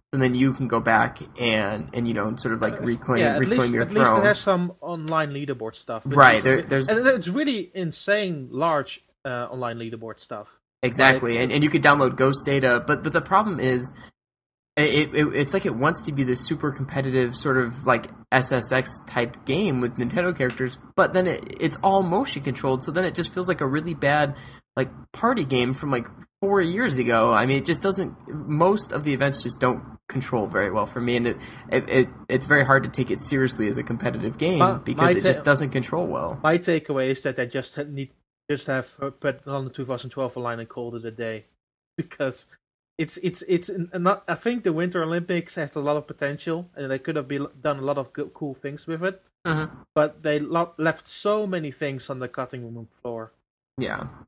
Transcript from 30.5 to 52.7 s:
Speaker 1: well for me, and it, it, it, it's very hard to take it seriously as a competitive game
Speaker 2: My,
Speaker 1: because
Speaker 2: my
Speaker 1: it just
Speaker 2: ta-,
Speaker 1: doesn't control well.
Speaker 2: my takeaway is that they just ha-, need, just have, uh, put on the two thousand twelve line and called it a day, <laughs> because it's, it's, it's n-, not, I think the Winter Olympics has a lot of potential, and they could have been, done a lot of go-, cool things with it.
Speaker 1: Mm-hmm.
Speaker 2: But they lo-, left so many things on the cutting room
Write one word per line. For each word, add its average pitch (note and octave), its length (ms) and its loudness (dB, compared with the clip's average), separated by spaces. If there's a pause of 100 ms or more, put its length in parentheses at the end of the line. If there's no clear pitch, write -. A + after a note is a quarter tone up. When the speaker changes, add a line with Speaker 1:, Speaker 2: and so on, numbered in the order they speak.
Speaker 1:
well G#2 160 0
for - 140 -8
me, A#2+ 160 0
and A#2+ 100 0
it, A#2 100 0 (340)
it, B2+ 200 0
it, B2+ 180 6 (220)
it's B2+ 160 0
very C#3+ 180 6
hard C3+ 200 4
to G2+ 40 -6
take B2 220 -4
it G#2 100 -2
seriously C3 480 0
as G2 80 -2
a B2 60 -4
competitive - 560 -4
game E3 220 2
Speaker 2:
My, F#3 120 4
Speaker 1:
because E3+ 400 2
Speaker 2:
my F3+ 60 2
Speaker 1:
it G3 40 0
just F#3 180 4
Speaker 2:
ta-, - 40 -8
Speaker 1:
doesn't C#3+ 260 4
control D3+ 360 -2
well. C#2 360 -4
Speaker 2:
my D#3 140 4
takeaway D#3 520 0
is C3+ 140 -2
that C3 140 -4
they B2+ 100 -2
just B2+ 300 -8
ha-, C#3+ 60 -4
need, C#3 300 -10 (380)
just C#3+ 160 -4
have, C3 220 -2 (140)
uh, C#3 80 -4
put C3+ 360 -4
on C#3 180 -4
the B2+ 60 -8
two C3+ 140 -8
thousand B2 260 -6
twelve B2+ 260 -6
line A#2+ 220 -6
and A2+ 100 -10
called A#2+ 260 -10
it A2+ 100 -10
a A#2 60 -10
day, A2 340 -8 (260)
<laughs> - 260 -20
because - 500 -6 (520)
it's, D#3+ 200 -6
it's, F3+ 240 -4
it's F3 280 -2
n-, F3+ 240 -6
not, F#3+ 320 0
I E3+ 80 -4
think A#3 300 -4
the F3+ 80 2
Winter F3 300 -2
Olympics E3+ 520 -4
has D3+ 220 -6
a D#3 40 -4
lot D3 160 0
of D3 120 -6
potential, D#3+ 640 -6
and C#3 160 -8
they C3+ 80 -2
could D#3 180 -6
have C#3 120 -6
been, C#3+ 180 -4 (140)
done C#3+ 180 -2
a C3 40 -10
lot C#3+ 160 -2
of C3 140 -6
go-, D3 140 -8
cool C#3+ 280 -10
things C#3+ 320 -12
with E3 180 -6
it. F#3+ 180 -6 (240)
Speaker 1:
Mm-hmm. D3+ 260 -2 (220)
Speaker 2:
But D3+ 280 2
they D3+ 180 2
lo-, E3+ 360 -2
left D#3+ 300 -2
so G#3+ 400 -2
many E3+ 240 -6
things C#3 400 -6
on B2+ 80 -8
the B2+ 100 -8
cutting B2+ 340 -10
room A#2 260 -14 (120)